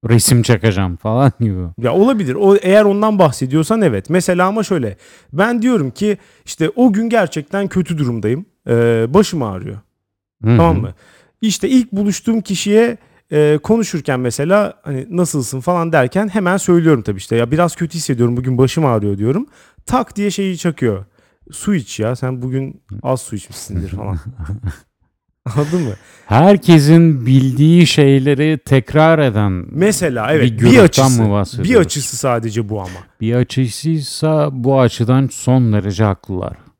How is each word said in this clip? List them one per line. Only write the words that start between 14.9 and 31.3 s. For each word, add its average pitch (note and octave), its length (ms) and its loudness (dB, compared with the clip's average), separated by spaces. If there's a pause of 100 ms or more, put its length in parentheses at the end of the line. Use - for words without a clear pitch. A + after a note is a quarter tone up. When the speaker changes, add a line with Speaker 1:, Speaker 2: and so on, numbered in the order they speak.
Speaker 2:
"Nasılsın?" D#3+ 500 -4
falan E3+ 320 -2
derken D#3+ 360 0
hemen F#3+ 300 -2
söylüyorum D#3+ 440 2
tabii G2 160 -6
işte. G#2 180 -6
"Ya, A#2+ 160 0
biraz D#3+ 240 0
kötü E3+ 220 -8
hissediyorum, A#2+ 400 -2
bugün B2+ 200 -2
başım C3+ 280 0
ağrıyor." G#2 320 0
diyorum. C3+ 280 -2 (400)
Tak - 300 -4
diye G3+ 160 -4
şeyi F#3+ 260 -6
çakıyor. A2+ 480 -4 (460)
"Su - 240 -4
iç B2 240 -6
ya, A2+ 160 -2
sen B2+ 260 -8
bugün C3 400 -8 (220)
az C3 180 -4
su - 140 -14
içmişsindir." F#2+ 540 -12
falan. G2 340 -10
Speaker 1:
<laughs> - 1300 -14
Speaker 2:
Anladın D3+ 260 -2
mı? A2+ 120 -4 (320)
Speaker 1:
Herkesin D#3+ 1000 6
bildiği C3+ 600 4
şeyleri C#3+ 800 2
tekrar D#3 540 2
eden G#2+ 320 0 (200)
Speaker 2:
Mesela, C#3+ 580 -2
Speaker 1:
bir D3+ 40 0
Speaker 2:
evet, B2+ 180 2
bir G#2+ 60 -6
Speaker 1:
gruptan A3+ 260 6
Speaker 2:
açısı, C3 400 4
Speaker 1:
mı G2+ 80 2